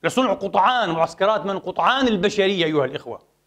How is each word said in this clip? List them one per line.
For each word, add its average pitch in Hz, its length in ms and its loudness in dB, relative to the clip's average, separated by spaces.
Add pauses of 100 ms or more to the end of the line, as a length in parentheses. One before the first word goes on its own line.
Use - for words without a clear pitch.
لصنع 208 300 2
قطعان، 196 580 0
معسكرات 190 560 0
من 196 120 -4
قطعان 208 500 0
البشرية 202 560 0
أيها 156 200 0
الإخوة، 127 380 -10 (240)